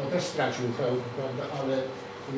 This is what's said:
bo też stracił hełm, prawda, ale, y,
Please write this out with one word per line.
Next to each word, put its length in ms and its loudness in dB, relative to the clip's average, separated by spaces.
bo 80 0
też 120 4
stracił 420 0
hełm, 240 4
prawda, 260 -2
ale, 180 2
y, 40 4